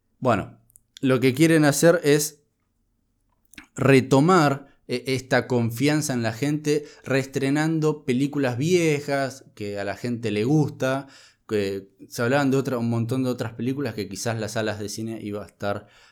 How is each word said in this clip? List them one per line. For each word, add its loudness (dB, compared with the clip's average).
bueno, -2
lo 2
que 2
quieren 4
hacer 4
es 2
retomar, 4
eh, -6
esta 0
confianza 0
en -4
la -2
gente, -2
reestrenando -2
películas -2
viejas 0
que -8
a -4
la -4
gente -6
le 0
gusta, 0
que -4
se -6
hablaban 2
de 2
otra, -2
un -2
montón -2
de -2
otras -6
películas -4
que -8
quizás -6
las -6
salas -4
de -8
cine -8
iba -8
a -20
estar, -6